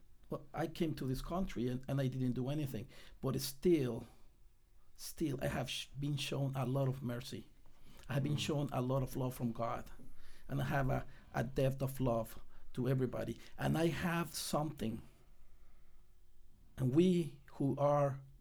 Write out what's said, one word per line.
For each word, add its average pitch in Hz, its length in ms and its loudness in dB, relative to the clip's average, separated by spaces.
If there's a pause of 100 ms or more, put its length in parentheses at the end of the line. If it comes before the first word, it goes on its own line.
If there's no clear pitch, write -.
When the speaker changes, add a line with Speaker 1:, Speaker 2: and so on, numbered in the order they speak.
(300)
Speaker 1:
Well, - 120 -4 (120)
I 156 140 0
came 156 280 0
to 139 100 -4
this 131 160 0
country 160 460 0
and, 127 200 0
and 139 140 2
I 131 60 2
didn't 127 260 2
do 127 160 0
anything, 139 380 -2 (340)
but 135 140 0
it's 131 100 -2
still, 127 600 4 (920)
still, 139 440 -2
I - 60 0
have 139 220 0
sh-, - 180 -4 (120)
been 143 180 0
shown 135 380 0
a 135 100 2
lot 131 220 4
of 131 160 0
mercy. 120 440 -4 (640)
I - 60 -2
have 135 80 4
been 147 120 2
Speaker 2:
Mm. 135 40 2
Speaker 1:
shown 147 340 2
a 127 80 2
lot 131 220 4
of 131 120 -2
love 127 180 0
from 120 180 0
God, 117 320 -2 (680)
and 139 120 0
I 135 40 2
have 139 240 2
a, 131 160 0 (280)
a 135 100 2
depth 135 380 2
of 135 180 0
love 117 380 2 (360)
to 123 140 0
everybody. 123 520 2 (180)
And 143 200 2
I 165 100 6
have 165 480 0
something, 147 680 -2 (1800)
and 127 160 4
we 175 400 6 (200)
who 135 260 2
are 143 400 4 (220)